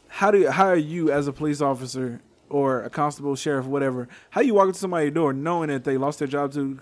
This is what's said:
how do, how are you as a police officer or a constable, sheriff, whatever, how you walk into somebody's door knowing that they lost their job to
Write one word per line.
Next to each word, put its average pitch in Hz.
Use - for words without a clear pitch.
how 190
do, 190
how 180
are 185
you 156
as 143
a 139
police 147
officer 127
or 135
a 120
constable, 143
sheriff, 135
whatever, 135
how 208
you 254
walk 196
into 190
somebody's 170
door 156
knowing 160
that 135
they 135
lost 139
their 147
job 139
to 139